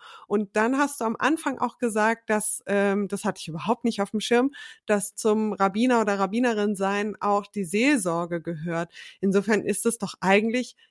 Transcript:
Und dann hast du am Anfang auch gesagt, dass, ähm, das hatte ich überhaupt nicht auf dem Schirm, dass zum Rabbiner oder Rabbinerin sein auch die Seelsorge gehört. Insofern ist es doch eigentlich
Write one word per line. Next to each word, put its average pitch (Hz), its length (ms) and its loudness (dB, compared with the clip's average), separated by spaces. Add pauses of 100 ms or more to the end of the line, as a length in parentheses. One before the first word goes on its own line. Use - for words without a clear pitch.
(260)
Und 208 300 -2
dann 233 220 0
hast 285 220 -2
du 233 60 -2
am 220 120 -4
Anfang 285 400 0
auch - 200 -4
gesagt, 220 520 0
dass, - 360 -2
ähm, 202 420 2
das - 160 -6
hatte 202 160 -2
ich - 80 -12
überhaupt 160 360 -2
nicht 226 180 0
auf 196 80 -4
dem 214 100 -2
Schirm, 247 320 2 (340)
dass 202 280 0
zum 214 400 0
Rabbiner 220 480 2
oder 202 160 0
Rabbinerin 208 580 0
sein 202 440 -2
auch 202 260 0
die 202 180 -6
Seelsorge 175 800 0
gehört. 170 500 -6 (280)
Insofern 196 420 2
ist 196 240 -2
es 226 120 0
doch - 220 -6
eigentlich 220 560 2 (140)